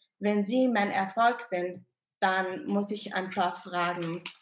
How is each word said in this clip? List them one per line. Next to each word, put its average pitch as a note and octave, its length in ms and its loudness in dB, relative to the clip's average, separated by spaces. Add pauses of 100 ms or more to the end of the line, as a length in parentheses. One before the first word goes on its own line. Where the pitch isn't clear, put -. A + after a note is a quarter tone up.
(200)
wenn G#3 220 2
sie B3 260 4
mein G#3 240 2
Erfolg A#3 500 2
sind, F3+ 380 -4 (400)
dann F#3+ 460 0
muss G3+ 260 0
ich G#3 220 -6
ein F#3+ 160 -4
paar F#3 260 0
Fragen F3 680 -4 (180)